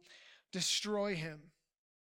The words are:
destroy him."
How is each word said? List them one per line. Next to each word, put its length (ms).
destroy 640
him." 360